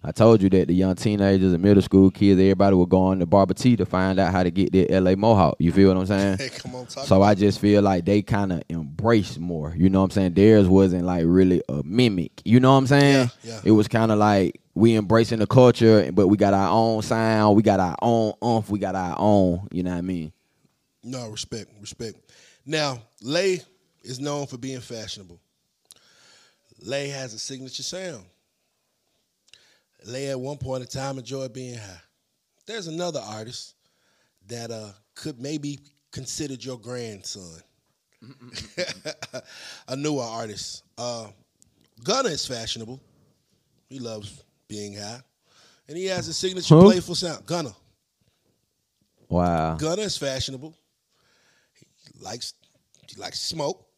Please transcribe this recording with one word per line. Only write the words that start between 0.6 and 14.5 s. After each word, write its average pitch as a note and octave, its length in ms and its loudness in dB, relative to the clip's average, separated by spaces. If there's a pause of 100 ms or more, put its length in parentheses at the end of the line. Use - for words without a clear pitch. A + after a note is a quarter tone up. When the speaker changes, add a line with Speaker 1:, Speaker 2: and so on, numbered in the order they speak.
Speaker 1:
the E2 60 2
young F#2 220 2
teenagers G2 580 2
and E2+ 80 0
middle G2+ 220 6
school F#2+ 260 6
kids, G2 320 4
everybody G2 340 4
would F2+ 140 4
go F#2 140 4
on F#2+ 160 0
to F2 80 -2
Barber F#2+ 260 4
T B2 220 2
to G2 100 -2
find F#2 320 -2
out F#2 140 0
how F#2 100 0
to F2+ 80 0
get F2+ 220 -2
their F#2+ 180 2
L F#2 180 2
A F#2+ 80 2
Mohawk. G2+ 440 2
You E2+ 120 2
feel F#2+ 180 6
what F#2 80 2
I'm F#2 100 -2
saying? G2 300 -2
Speaker 2:
<laughs> - 20 -10
Hey, - 100 -10
come - 240 -14
on, B2 140 -14
talk C3+ 180 -12
Speaker 1:
So F#3+ 120 4
Speaker 2:
about G3 100 6
Speaker 1:
I G#3+ 60 4
Speaker 2:
it. - 20 4
Speaker 1:
just F#3+ 240 0
feel G2+ 240 4
like F#2 220 0
they G2+ 180 0
kinda G2 480 -4
embraced E2+ 680 -2
more. E2 380 -8
You F#2 140 4
know F#2+ 80 2
what F#2+ 60 4
I'm F2+ 60 -4
saying? F#2 220 0
Theirs G2+ 340 6
wasn't, F2+ 380 4
like, F2 220 -2
really F#2 420 4
a C#2+ 140 -4
mimic. G2 600 -2
You A#2 160 4
know C3 120 4
what C3+ 80 6
I'm C3+ 80 -2
saying? C#3 420 4 (140)
Speaker 2:
Yeah, A2+ 100 -14
yeah. G#2 100 -14
Speaker 1:
It G#2 100 4
was G#2 140 4
kinda A2+ 280 0
like G#2 440 0 (140)